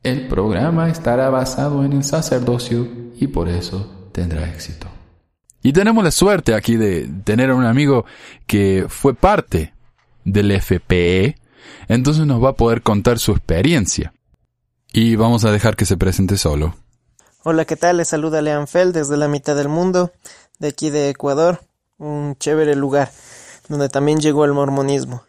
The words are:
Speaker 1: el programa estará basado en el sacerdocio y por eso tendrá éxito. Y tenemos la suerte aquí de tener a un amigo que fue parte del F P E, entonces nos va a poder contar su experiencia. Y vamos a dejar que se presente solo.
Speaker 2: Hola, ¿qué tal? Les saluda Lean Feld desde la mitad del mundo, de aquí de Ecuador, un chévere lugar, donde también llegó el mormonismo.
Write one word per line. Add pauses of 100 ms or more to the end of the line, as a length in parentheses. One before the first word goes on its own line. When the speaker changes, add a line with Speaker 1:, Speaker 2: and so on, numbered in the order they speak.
Speaker 1:
el
programa
estará
basado
en
el
sacerdocio (280)
y
por
eso
tendrá
éxito. (760)
Y
tenemos
la
suerte
aquí
de (160)
tener
a
un
amigo (420)
que
fue
parte (480)
del
F
P
E, (520)
entonces
nos
va
a
poder
contar
su
experiencia. (800)
Y
vamos
a
dejar
que
se
presente
solo. (680)
Speaker 2:
Hola,
¿qué
tal?
Les
saluda
Lean
Feld
desde
la
mitad
del
mundo, (480)
de
aquí
de
Ecuador, (360)
un
chévere
lugar, (560)
donde
también
llegó
el
mormonismo.